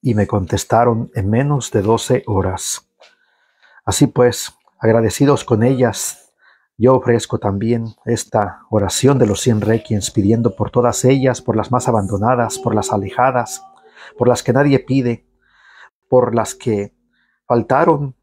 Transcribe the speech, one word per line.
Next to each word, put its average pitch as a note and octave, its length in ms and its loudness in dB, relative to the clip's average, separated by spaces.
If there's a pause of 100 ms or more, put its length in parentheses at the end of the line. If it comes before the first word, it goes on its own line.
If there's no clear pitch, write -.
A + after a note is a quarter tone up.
y A#2+ 140 -2
me G#2 120 2
contestaron A2+ 880 0
en G2 140 -4
menos C3 420 -2
de G#2+ 120 0
doce A2+ 440 0
horas. F#2+ 640 -6 (960)
Así C3 220 2
pues, - 480 0 (240)
agradecidos A#2 680 2
con A2 180 0
ellas, B2 720 -2 (460)
yo B2+ 160 6
ofrezco A#2+ 440 0
también A2 560 -2 (120)
esta A2 640 -2
oración A2+ 480 2
de A#2+ 80 4
los G#2 160 -2
cien A2 180 2
requiems, G#2+ 500 -2
pidiendo A2+ 460 0
por - 140 -4
todas A#2+ 340 0
ellas, C3 380 2
por A#2 120 -2
las A2 160 -4
más B2+ 160 -2
abandonadas, A2 720 -2
por G#2 160 -4
las A#2 180 -2
alejadas, A#2+ 680 -2 (560)
por A#2 80 2
las A#2+ 160 2
que A#2+ 120 0
nadie C#3 240 2
pide, B2+ 480 -2 (840)
por B2 260 2
las A2+ 200 -2
que G#2 400 -4 (520)
faltaron C#3 760 0